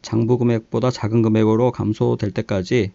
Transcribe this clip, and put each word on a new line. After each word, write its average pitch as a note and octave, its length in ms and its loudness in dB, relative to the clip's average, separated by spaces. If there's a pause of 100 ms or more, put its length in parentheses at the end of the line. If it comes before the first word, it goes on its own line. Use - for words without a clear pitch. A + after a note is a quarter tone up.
장부 A#2 360 0
금액보다 A#2 540 0
작은 A2+ 320 0
금액으로 A2 480 2
감소될 G#2+ 600 -2
때까지 G2 640 -2